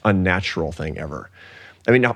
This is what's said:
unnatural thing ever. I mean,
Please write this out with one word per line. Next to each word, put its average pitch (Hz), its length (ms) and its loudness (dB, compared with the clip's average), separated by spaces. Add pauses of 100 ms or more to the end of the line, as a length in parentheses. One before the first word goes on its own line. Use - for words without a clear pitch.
unnatural 92 680 0
thing 78 260 -8
ever. 73 320 -10 (600)
I - 20 6
mean, 123 240 4